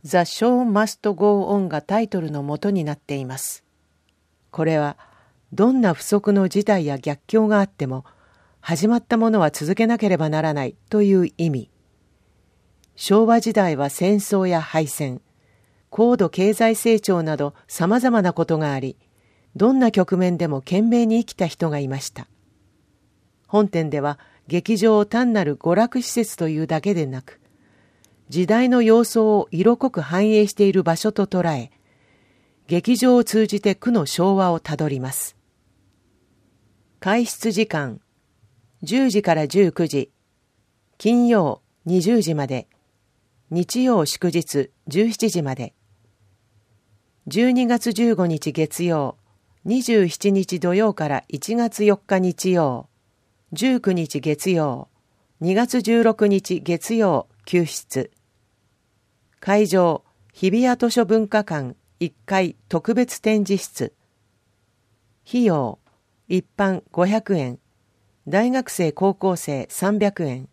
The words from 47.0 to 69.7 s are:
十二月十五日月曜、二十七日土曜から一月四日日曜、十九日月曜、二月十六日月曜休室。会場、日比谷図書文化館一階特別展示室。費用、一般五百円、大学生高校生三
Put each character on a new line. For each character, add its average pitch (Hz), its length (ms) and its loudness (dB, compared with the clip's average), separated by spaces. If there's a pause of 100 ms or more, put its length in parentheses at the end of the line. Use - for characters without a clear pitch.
十 220 240 0
二 247 160 0
月 240 260 -2
十 226 220 2
五 180 120 0
日 156 260 -4
月 160 320 -4
曜、 156 320 -2 (480)
二 240 180 -2
十 214 260 2
七 202 240 -2
日 180 280 -2
土 180 140 0
曜 208 200 2
か 156 140 -6
ら 139 200 -4
一 202 280 -6
月 233 280 -2
四 202 120 6
日 196 220 -2
日 185 340 0
曜、 135 360 0 (640)
十 247 280 0
九 196 120 0
日 156 280 -4
月 151 320 -2
曜、 139 360 -2 (520)
二 185 160 0
月 247 260 0
十 233 220 2
六 220 240 2
日 190 320 0
月 170 340 -4
曜 190 320 2 (180)
休 175 220 0
室。 - 460 -8 (1300)
会 202 260 2
場、 175 380 2 (280)
日 185 200 -2
比 233 100 2
谷 247 140 2
図 240 140 0
書 233 140 2
文 220 220 2
化 208 160 0
館 147 320 -6 (240)
一 170 160 -6 (100)
階 190 300 -2 (140)
特 175 260 -2
別 247 260 -2
展 214 240 0
示 196 120 -2
室。 - 360 -8 (1300)
費 240 200 0
用、 143 340 0 (480)
一 185 180 -2 (100)
般 190 360 -2
五 175 120 0
百 202 320 0
円、 131 220 -4 (720)
大 214 240 0
学 254 180 -4
生 160 220 -2
高 190 220 0
校 185 200 -2
生 143 340 -6
三 202 300 -2